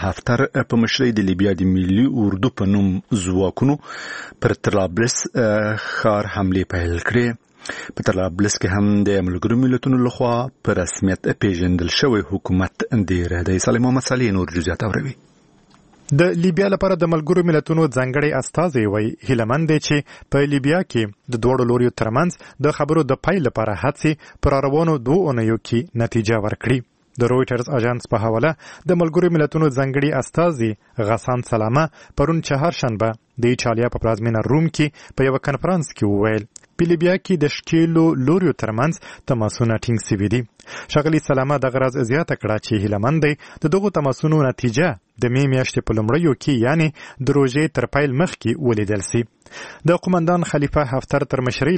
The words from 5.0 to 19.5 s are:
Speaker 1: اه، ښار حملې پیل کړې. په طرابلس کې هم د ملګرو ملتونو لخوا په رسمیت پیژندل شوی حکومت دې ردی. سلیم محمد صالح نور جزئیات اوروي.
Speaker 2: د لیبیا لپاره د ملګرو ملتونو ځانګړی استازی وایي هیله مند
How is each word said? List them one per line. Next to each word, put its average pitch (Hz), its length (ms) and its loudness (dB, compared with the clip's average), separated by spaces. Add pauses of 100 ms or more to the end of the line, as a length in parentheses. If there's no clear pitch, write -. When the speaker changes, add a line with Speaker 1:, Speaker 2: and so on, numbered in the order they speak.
Speaker 1:
اه، 107 480 0
ښار 104 600 -2
حملې 95 280 0 (120)
پیل 87 240 -2
کړې. 120 280 0 (400)
په - 400 -10
طرابلس 95 480 0
کې - 180 -2
هم 101 300 2
د 98 60 2 (180)
ملګرو 90 340 0
ملتونو 127 420 2
لخوا 123 320 0 (280)
په 104 160 2
رسمیت 92 480 -2 (120)
پیژندل 90 560 0
شوی 117 340 2
حکومت 92 640 -2
دې 92 280 0 (100)
ردی. 87 280 0
سلیم 117 240 0
محمد 127 240 0
صالح 123 240 0
نور 87 240 -2
جزئیات 85 280 -4
اوروي. 123 300 -4 (960)
Speaker 2:
د 143 120 2 (220)
لیبیا 185 240 2
لپاره 190 280 0
د 165 180 0
ملګرو 170 360 0
ملتونو 160 380 2
ځانګړی 135 520 -2
استازی 127 460 -2
وایي 104 260 0 (180)
هیله 113 160 0
مند 151 220 0